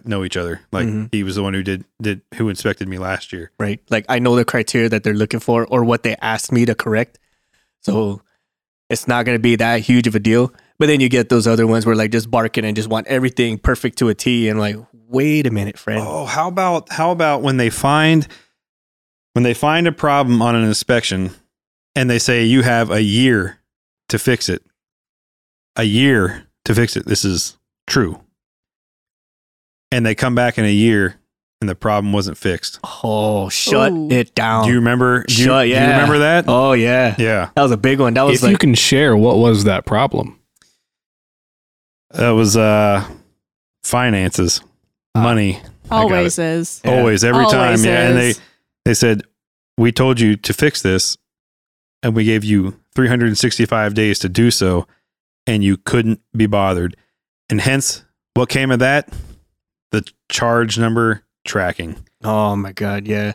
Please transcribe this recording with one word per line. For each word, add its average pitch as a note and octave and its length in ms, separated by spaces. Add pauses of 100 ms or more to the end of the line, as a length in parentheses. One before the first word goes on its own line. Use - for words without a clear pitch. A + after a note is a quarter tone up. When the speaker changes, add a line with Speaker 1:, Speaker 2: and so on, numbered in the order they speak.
Speaker 1:
know G2+ 180
each F2+ 120
other. E2+ 240 (120)
Like, F#2 160
Speaker 2:
Mm-hmm. G#2+ 220
Speaker 1:
he G#2 120
was F#2+ 140
the G#2 60
one G2 120
who F#2+ 80
did, F#2+ 240 (160)
did, G2+ 180 (140)
who A2+ 160
inspected G2 360
me F#2 120
last F#2 340
year. E2+ 260
Speaker 2:
Right. G2+ 300
Like, G#2+ 220
I B2+ 80
know B2 180
the A#2+ 80
criteria A#2 460
that A2 140
they're G#2+ 100
looking G#2+ 260
for A#2 280
or B2 180
what A#2 160
they A2+ 180
asked A2 320
me A#2+ 140
to A2+ 80
correct. A2+ 440 (600)
So G3+ 400 (680)
it's A#2 180
not A#2+ 160
gonna A#2+ 140
be A#2 180
that A2+ 240
huge A#2+ 260
of A2 80
a G#2+ 60
deal. A#2 320 (260)
But D3+ 100
then D3 120
you C3 80
get A#2+ 220
those A#2 160
other A2+ 200
ones A2+ 200
where, A2+ 100
like, G#2+ 160
just A2+ 180
barking A2+ 360
and G#2+ 100
just A2 140
want A2 160
everything B2+ 500
perfect B2 440
to A#2 100
a G#2 40
T, A#2 360
and, G#2+ 100
like, G#2 160 (320)
wait C#3+ 380
a A#2+ 40
minute, G#2 280
friend. A2 260
Speaker 1:
Oh, - 220
how D#3+ 220
about, F3+ 440
how E3 200
about D#3 280
when C3+ 160
they A#2 140
find, D#3 560 (1080)
when A#2+ 120
they A#2+ 100
find D#3+ 320
a E3 60
problem C3+ 500
on A#2 140
an A2+ 80
inspection G#2 680 (640)
and B2+ 160
they A#2 80
say, A#2+ 260
"You B2 180
have A#2 280
a G#2 120
year G#2+ 580 (500)
to A2 80
fix - 320
it." - 120 (1120)
A A2+ 80
year A2 600 (220)
to A2 80
fix A#2 220
it. - 100
This G#2+ 180
is F2+ 320 (300)
true. G#2+ 340 (1700)
And A#2+ 120
they A2 120
come B2+ 180
back A#2+ 240
in A2 60
a G#2 80
year G#2 420 (460)
and G#2 100
the F2+ 60
problem G#2 360
wasn't G2+ 240
fixed. - 440 (240)
Speaker 2:
Oh, G#2+ 440
shut - 440
Speaker 3:
Ooh. D#3 180
Speaker 2:
it B2 240
down. A2+ 300
Speaker 1:
Do A2+ 60
you B2 60
remember, B2 480
do A#2+ 100
you, A#2+ 100
Speaker 2:
Shut, C3 200
Speaker 1:
do A#2 40
you B2 60
Speaker 2:
yeah. C#3+ 180
Speaker 1:
remember C#3+ 260
that? D#3+ 300
Speaker 2:
Oh, C3 240
yeah. A#2+ 460
Speaker 1:
Yeah. A2 360
Speaker 2:
That C#3+ 80
was C3 100
a A2 60
big C3+ 220
one. A#2+ 140
That C3 100
was B2+ 140
Speaker 4:
If B2+ 40
Speaker 2:
like, B2+ 80
Speaker 4:
you G3 80
can C3+ 160
share, C3+ 420
what G#2+ 220
was A2+ 260
that F#2+ 220
problem? A#2 520 (1700)
Speaker 1:
That A#2+ 200
was, A2 260
uh, G#2+ 500 (800)
finances. G2 760 (540)
Speaker 4:
Ah. A2+ 80
Speaker 1:
Money. G#2+ 340
Speaker 4:
I - 40 (280)
got A3 220
it. - 40
Speaker 3:
Always F3 240
is. E3 460
Speaker 2:
Yeah. C3 140
Speaker 1:
Always, A2 260
every A#2+ 200
Speaker 3:
Always - 100
Speaker 1:
time. A#2+ 300
Yeah. A#2+ 240
And B2 100
they, B2 120
Speaker 3:
is. A2 100 (440)
Speaker 1:
they A#2 100
said, A2 280 (560)
"We A#2 140
told C3 280
you G#2+ 160
to - 160
fix - 300
this, F#2 340 (840)
and A#2 120
we A2+ 100
gave A2 200
you G2+ 340 (160)
three C3 140
hundred A#2+ 300
sixty-five A2 560
days G#2+ 260
to G2 80
do A2+ 220
so, F#2 360 (600)
and G#2+ 180
you G2 140
couldn't A2+ 420 (160)
be A2 100
bothered." F#2+ 500 (520)
And G#2+ 120
hence, - 440 (300)
what B2 140
came C3+ 220
of B2 100
that? C#3 280 (840)
The G#2+ 120 (240)
charge A#2 500
number A2+ 440 (240)
tracking. F2 580 (200)
Speaker 2:
Oh G#2+ 320
my G2 160
God, G2+ 340
yeah. G#2 280